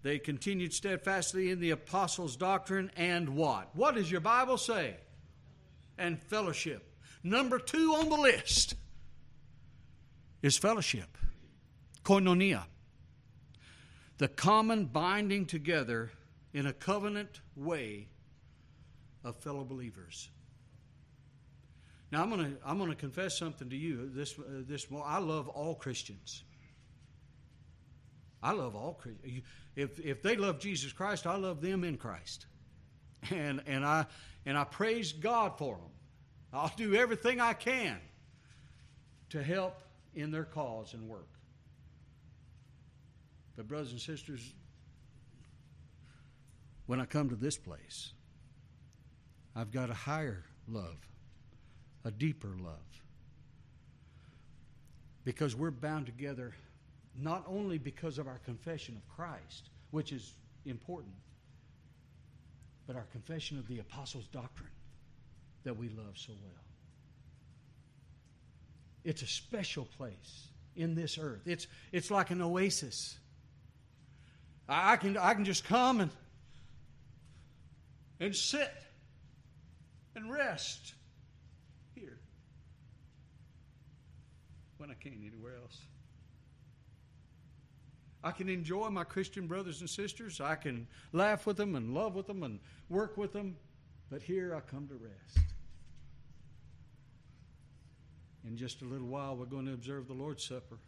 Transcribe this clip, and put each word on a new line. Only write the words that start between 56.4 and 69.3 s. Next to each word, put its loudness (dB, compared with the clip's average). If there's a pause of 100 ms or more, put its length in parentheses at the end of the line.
not -2
only -2
because -6
of -4
our -10
confession -8
of -16
Christ, -12 (200)
which -2
is -10 (300)
important, -10 (1700)
but -10
our -10
confession -8
of -8
the -6
apostles' -10
doctrine -12 (960)
that -4
we -6
love -10
so -12 (100)
well. -18 (2500)
It's -2
a -8
special -4